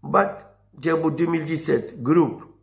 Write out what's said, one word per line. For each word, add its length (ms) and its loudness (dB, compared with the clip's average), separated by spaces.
من 80 -10
بعد 280 2
جابوا 360 0
ألفين 180 -2
وسبعة 480 -2
عشر 180 -6
جروب 480 2